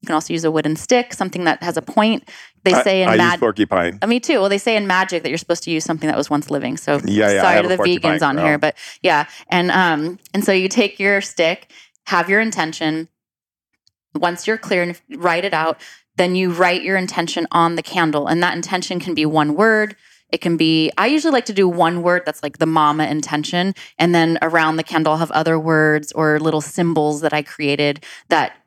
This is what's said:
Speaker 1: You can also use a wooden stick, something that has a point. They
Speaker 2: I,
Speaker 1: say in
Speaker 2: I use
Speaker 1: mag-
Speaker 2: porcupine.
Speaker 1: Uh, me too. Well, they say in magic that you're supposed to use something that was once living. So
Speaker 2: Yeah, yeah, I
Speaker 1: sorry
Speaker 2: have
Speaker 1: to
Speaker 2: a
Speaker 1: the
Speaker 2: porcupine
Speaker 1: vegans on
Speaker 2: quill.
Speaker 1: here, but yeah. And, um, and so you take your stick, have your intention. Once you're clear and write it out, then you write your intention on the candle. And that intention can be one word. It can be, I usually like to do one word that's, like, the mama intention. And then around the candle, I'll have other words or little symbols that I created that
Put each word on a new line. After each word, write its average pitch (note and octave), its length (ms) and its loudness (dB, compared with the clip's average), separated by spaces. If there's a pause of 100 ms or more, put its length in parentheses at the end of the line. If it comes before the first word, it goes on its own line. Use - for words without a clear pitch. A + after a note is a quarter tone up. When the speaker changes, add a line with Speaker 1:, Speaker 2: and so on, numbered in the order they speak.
Speaker 1:
You - 60 -18
can E3+ 60 -4
also D#3 200 -4
use E3 100 -4
a D#3+ 80 0
wooden D#3 240 0
stick, B3 380 0
something F3+ 320 -6
that - 180 0
has E3+ 120 -4
a D#3+ 60 -2
point. - 480 0 (360)
They F#3 80 4
Speaker 2:
I, E3+ 100 4
Speaker 1:
say F#3+ 180 2
in F#3 80 2
Speaker 2:
I A2+ 40 4
use A2 40 4
Speaker 1:
mag- F3 220 2
Speaker 2:
porcupine. G2 640 0
Speaker 1:
Uh, F#3+ 60 -2
me A#3+ 120 2
too. C4 200 0
Well, G3 100 2
they G3+ 100 0
say A3+ 160 0
in G3+ 100 0
magic F#3 380 0
that D3+ 60 -4
you're D3+ 100 -4
supposed - 240 -4
to E3+ 80 -6
use D#3+ 120 -2
something D#3+ 240 -4
that D3+ 100 0
was D3 120 -2
once D3 220 -2
living. C3+ 260 -4
So D3 280 -2
Speaker 2:
Yeah, G#2 260 2
yeah, G2 80 2
I - 20 2
Speaker 1:
sorry F3 140 4
Speaker 2:
have E3+ 80 4
Speaker 1:
to - 20 0
Speaker 2:
a F3+ 40 -2
Speaker 1:
the F#3 80 0
Speaker 2:
porcupine F3+ 420 0
Speaker 1:
vegans - 20 0
on C#3 140 0
Speaker 2:
quill. E3 100 0
Speaker 1:
here, D3+ 140 2
but D3+ 160 -2 (260)
yeah. D3+ 240 2 (220)
And, F3+ 240 0
um, F3 480 2 (160)
and G3+ 100 0
so G3+ 60 2
you F#3 180 2
take G3+ 300 0
your G3+ 220 0
stick, E3+ 500 -4 (340)
have F#3 240 0
your G3+ 120 4
intention. D#3+ 680 -4 (1040)
Once F3 320 -2
you're A3 120 -2
clear F3+ 260 -2
and F3 160 -6 (160)
write F3 300 -2
it F#3+ 80 -2
out, D#3+ 260 -2 (380)
then F3+ 180 2
you F#3 160 0
write F3+ 320 0
your F#3+ 140 -2
intention F3 540 -4
on E3+ 240 2
the E3 60 -4
candle. D3+ 460 0
And E3+ 160 2
that F3 120 0
intention F3+ 440 -6
can F3 160 -6
be D3+ 100 0
one D3+ 300 2
word. G#3+ 400 2 (360)
It E3 100 -4
can E3+ 160 0
be, D#3+ 400 2
I G3+ 100 2
usually D4+ 240 0
like B3 140 0
to A3 80 -8
do G3 160 4
one F3 320 0
word F3 240 0
that's, D3+ 160 -6
like, D3 160 -8
the E3 80 0
mama D#3 400 2
intention. D#3 720 -4 (240)
And F3 160 2
then E3 260 2
around D#3+ 360 0
the D#3+ 60 -4
candle, D#3+ 300 0
I'll D#3 60 0
have E3 120 -2
other D#3+ 280 0
words D#3 520 2
or D#3 280 2
little D#3 220 0
symbols D#3 600 -2
that D#3 120 -2
I D3+ 100 -2
created D3 600 -2 (260)
that D3+ 240 2 (140)